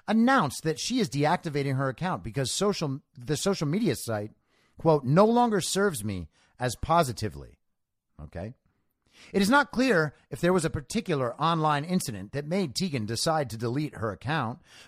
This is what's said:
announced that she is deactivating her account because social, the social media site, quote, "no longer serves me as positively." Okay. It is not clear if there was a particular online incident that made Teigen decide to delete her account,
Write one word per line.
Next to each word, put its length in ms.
announced 560
that 160
she 180
is 100
deactivating 680
her 120
account 360
because 260
social, 500
the 200
social 320
media 260
site, 380
quote, 280
"no 200
longer 360
serves 440
me 240
as 180
positively." 840
Okay. 340
It 100
is 80
not 200
clear 440
if 100
there 120
was 120
a 60
particular 720
online 440
incident 480
that 140
made 280
Teigen 320
decide 440
to 60
delete 380
her 160
account, 500